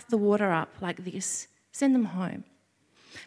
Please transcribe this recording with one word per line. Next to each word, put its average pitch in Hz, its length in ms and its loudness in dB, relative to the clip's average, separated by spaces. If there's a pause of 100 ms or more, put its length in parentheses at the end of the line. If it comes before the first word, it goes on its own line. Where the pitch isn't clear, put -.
the 226 80 2
water 208 340 4
up 165 280 -2
like 175 240 -8
this, - 440 -8 (240)
send 269 240 2
them 240 100 4
home. 180 400 -6 (800)